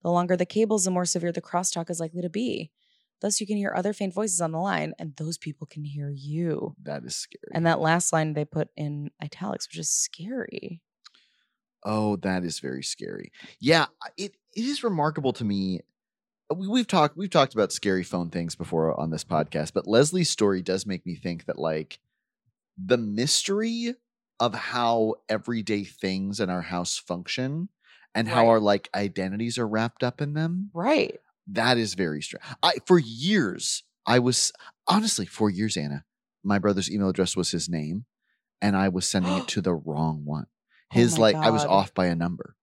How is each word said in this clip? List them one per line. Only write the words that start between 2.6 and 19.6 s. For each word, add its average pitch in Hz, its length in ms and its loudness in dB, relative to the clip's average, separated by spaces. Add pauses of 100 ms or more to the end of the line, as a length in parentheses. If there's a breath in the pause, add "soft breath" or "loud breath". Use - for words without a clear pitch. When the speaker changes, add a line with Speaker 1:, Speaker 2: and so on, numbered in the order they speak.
Speaker 1:
Thus, 202 200 -2
you 208 60 -6
can 208 100 -2
hear 202 200 -2
other 190 160 0
faint 190 220 -4
voices 202 260 -2
on 165 120 -2
the 160 60 -4
line, 175 400 -2
and 160 180 -10
those 156 220 -8
people 147 300 -12
can 151 160 -12
hear 143 260 -8
you. 147 720 -4
Speaker 2:
That 67 220 -10
is - 120 -8
scary. - 360 -12
Speaker 1:
And 170 140 2
that 165 140 4
last 160 320 2
line 156 220 2
they 151 100 -2
put 151 320 -4
in 147 340 -6 (120)
italics, - 460 -8
which 160 100 -14
is 160 120 -4
scary. - 920 -6 (1000 soft breath)
Speaker 2:
Oh, 107 320 0
that 92 280 -2
is 82 160 -6
very 65 220 -8
scary. 50 500 -10 (280 loud breath)
Yeah, 147 260 6 (300)
it, 196 180 -10 (200)
it 220 100 -4
is 277 200 -6
remarkable 151 500 0
to 120 100 -6
me. 95 360 -2 (760)
We, 185 140 -6
we've 233 180 2
talked, 151 300 4
we've 185 140 -6
talked 139 240 4
about 107 180 2
scary 92 320 0
phone 87 260 -4
things 85 240 -4
before 80 440 0
on 80 120 -2
this 80 140 -6
podcast, 78 500 -2